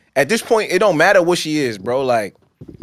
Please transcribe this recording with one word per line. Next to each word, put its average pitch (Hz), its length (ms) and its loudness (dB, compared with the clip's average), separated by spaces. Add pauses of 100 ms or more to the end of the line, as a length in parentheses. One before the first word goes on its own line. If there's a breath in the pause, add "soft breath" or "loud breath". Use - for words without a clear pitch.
(160 soft breath)
at 139 120 0
this 226 140 -2
point, 214 280 0
it 180 80 0
don't 202 180 2
matter 180 260 4
what 170 160 0
she 151 200 -4
is, 120 200 -4
bro. 123 260 -4
Like, 113 300 -2 (480)